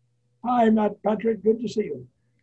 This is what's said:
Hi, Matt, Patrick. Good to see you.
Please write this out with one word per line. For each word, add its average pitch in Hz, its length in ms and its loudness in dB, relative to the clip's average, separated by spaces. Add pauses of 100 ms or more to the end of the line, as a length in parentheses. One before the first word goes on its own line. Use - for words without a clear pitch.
(440)
Hi, 240 260 4
Matt, 208 320 0
Patrick. 220 400 -2
Good 226 180 2
to 220 80 -6
see 214 180 -4
you. 127 200 -10 (360)